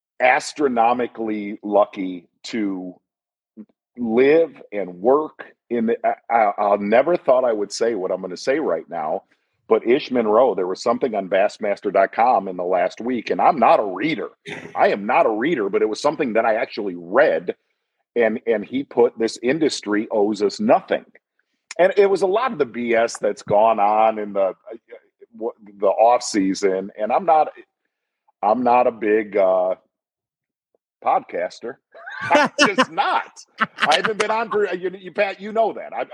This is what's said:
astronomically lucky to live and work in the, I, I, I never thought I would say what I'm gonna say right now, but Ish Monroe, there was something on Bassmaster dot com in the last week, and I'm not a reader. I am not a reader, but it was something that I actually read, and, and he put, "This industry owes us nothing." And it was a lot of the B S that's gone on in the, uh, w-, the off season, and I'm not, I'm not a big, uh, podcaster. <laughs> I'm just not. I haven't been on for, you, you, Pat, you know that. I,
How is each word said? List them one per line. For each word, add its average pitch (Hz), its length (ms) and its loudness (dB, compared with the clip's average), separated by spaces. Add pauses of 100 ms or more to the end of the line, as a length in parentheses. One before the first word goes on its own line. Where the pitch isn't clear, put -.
(200)
astronomically 117 1400 0
lucky 98 640 -2 (160)
to 95 520 -6 (1040)
live 135 640 2 (100)
and 90 240 -6
work 135 580 0 (160)
in 117 180 -2
the, 117 180 0
I, - 280 -4
I, 104 400 2
I - 40 2
never 123 400 2
thought 156 260 2
I 120 100 0
would 101 180 -6
say 117 240 -2
what 92 160 -4
I'm 92 100 -4
gonna 90 160 -10
say 139 220 -2
right 87 300 -4
now, 80 340 -6 (440)
but 110 200 2
Ish 131 240 2
Monroe, 113 440 4
there 92 120 -2
was 92 140 -6
something 120 340 -2
on 95 140 -6
Bassmaster 101 600 0
dot 95 220 2
com 104 340 2
in 92 100 -8
the 90 60 -4
last 92 380 -2
week, 117 280 -4
and 92 120 -2
I'm 151 180 4
not 143 200 4
a 113 60 0
reader. 98 440 -6 (460)
I 117 140 2
am 104 160 -4
not 143 200 2
a 117 60 0
reader, 113 380 -2
but 104 120 0
it 107 80 2
was 104 120 -8
something 147 320 -2
that 113 120 2
I 110 100 2
actually 107 400 -6
read, 87 600 0 (600)
and, 110 320 0
and 110 160 0
he 131 200 -6
put, 123 360 0
"This 113 240 -2
industry 117 640 -2
owes 104 320 0
us 101 180 -2
nothing." 117 460 0 (760)
And 185 180 4
it 202 120 6
was 190 120 0
a 190 60 2
lot 233 260 0
of 151 60 -4
the 143 60 0
B 117 280 -4
S 113 240 0
that's 104 260 -4
gone 107 360 2
on 107 400 2
in 104 140 -8
the, 98 60 -2 (100)
uh, 87 40 -6 (800)
w-, 113 180 -8 (280)
the 101 80 2
off 113 360 4
season, 95 760 -2
and 107 140 -4
I'm 175 140 0
not, 156 240 2 (920)
I'm 113 220 0
not 123 240 4
a 120 40 0
big, 107 440 0
uh, 92 400 2 (1300)
podcaster. 113 720 -4 (240)
<laughs> - 220 -14
I'm 294 280 2 (100)
just 247 320 2
not. 208 380 -2 (300)
I - 380 0
haven't 202 200 -2
been 208 140 0
on 220 180 -4
for, 196 240 -2
you, 185 160 -6
you, 185 220 -14
Pat, 190 280 -4
you 208 120 -12
know 208 220 0
that. 82 200 -14
I, 120 200 -6